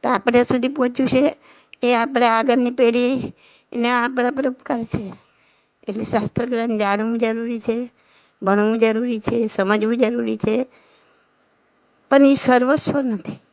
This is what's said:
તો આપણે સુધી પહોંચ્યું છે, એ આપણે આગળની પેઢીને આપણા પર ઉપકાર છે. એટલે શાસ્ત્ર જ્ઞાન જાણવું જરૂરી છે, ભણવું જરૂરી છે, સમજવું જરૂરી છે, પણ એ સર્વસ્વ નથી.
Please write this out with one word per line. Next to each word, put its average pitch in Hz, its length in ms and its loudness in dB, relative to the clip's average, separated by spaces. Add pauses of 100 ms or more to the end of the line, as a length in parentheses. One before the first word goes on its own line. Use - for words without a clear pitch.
તો 240 60 -2
આપણે 240 340 2
સુધી 247 260 0
પહોંચ્યું 262 400 -2
છે, 262 280 2 (460)
એ 240 120 2
આપણે 240 320 0
આગળની 240 440 2
પેઢીને 247 1200 -2
આપણા 247 400 0
પર 269 180 -4
ઉપકાર 254 360 -6
છે. 196 280 -8 (760)
એટલે 214 160 -6
શાસ્ત્ર 226 420 -2
જ્ઞાન 233 320 -4
જાણવું 214 400 -2
જરૂરી 226 420 -4
છે, 240 320 -6 (500)
ભણવું 208 360 2
જરૂરી 226 420 0
છે, 226 260 -2
સમજવું 214 500 0
જરૂરી 233 400 -2
છે, 226 300 -2 (1400)
પણ 277 160 6
એ 277 80 6
સર્વસ્વ 262 680 0
નથી. 220 380 -6 (120)